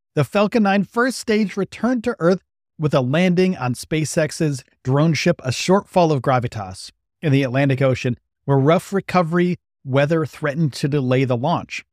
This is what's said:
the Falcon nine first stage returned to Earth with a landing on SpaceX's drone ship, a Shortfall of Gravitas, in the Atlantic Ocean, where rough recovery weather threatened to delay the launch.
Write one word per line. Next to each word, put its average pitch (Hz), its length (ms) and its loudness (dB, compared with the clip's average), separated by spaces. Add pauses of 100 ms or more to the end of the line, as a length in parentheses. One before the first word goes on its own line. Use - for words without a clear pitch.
(160)
the 151 80 2
Falcon 208 400 0
nine 196 220 2
first 240 340 -4
stage 214 360 -2
returned 220 500 -4
to 240 140 -2
Earth 180 220 2 (380)
with 151 160 0
a 139 60 4
landing 180 560 2
on 127 180 -4
SpaceX's 156 880 -2 (200)
drone 143 300 2
ship, - 300 0
a 127 60 -4
Shortfall 180 640 0
of 135 100 0
Gravitas, 113 720 -4 (300)
in 156 100 0
the 139 120 4
Atlantic 135 380 0
Ocean, 127 360 0 (280)
where 139 120 2
rough 156 340 2
recovery 180 640 0 (260)
weather 147 420 0
threatened 147 480 -4
to - 140 -4
delay 135 360 2
the 123 140 0
launch. 139 560 -4